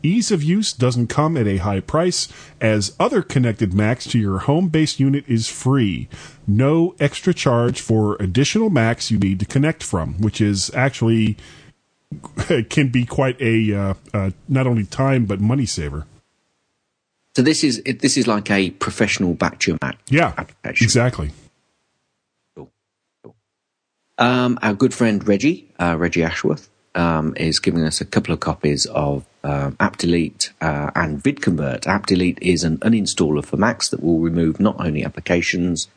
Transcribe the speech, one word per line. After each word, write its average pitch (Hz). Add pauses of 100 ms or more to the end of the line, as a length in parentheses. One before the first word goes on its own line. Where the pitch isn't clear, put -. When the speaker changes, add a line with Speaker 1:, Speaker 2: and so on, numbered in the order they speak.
Speaker 1:
Ease 196
of 175
use 185
doesn't 120
come 156
at 113
a 98
high 95
price, 170 (320)
as 107
other -
connected 113
Macs 107
to 123
your 98
home-based 156
unit 139
is 113
free. 110 (380)
No 147
extra 156
charge 120
for 107
additional 135
Macs 117
you 110
need 95
to 104
connect 151
from, -
which 107
is 104
actually 113 (760)
<laughs> 151 (540)
can 143
be 123
quite 131
a, 113
uh, 98 (200)
uh, 98 (180)
not 131
only 117
time, 135
but 98
money 120
saver. 76 (1300)
Speaker 2:
So 131
this 151
is, 123
it, 120
this 139
is 120
like 104
a 98
professional -
back 85
to 92
your -
Mac - (100)
Speaker 1:
Yeah, 147
Speaker 2:
application. -
Speaker 1:
exactly. 117 (1200)
Speaker 2:
Cool. - (540)
Cool. - (840)
Um, 123
our 107
good 127
friend 104
Reggie, 123 (120)
uh, 85
Reggie 82
Ashworth, - (260)
um, 82
is 82
giving 85
us 78
a 80
couple -
of 76
copies 73
of, 71 (180)
um, 127
App 98
Delete, 85 (100)
uh, 73
and 76
VidConvert. 78
App 101
Delete 90
is 87
an 80
uninstaller 90
for -
Macs 107
that -
will 82
remove 82
not 101
only 76
applications 87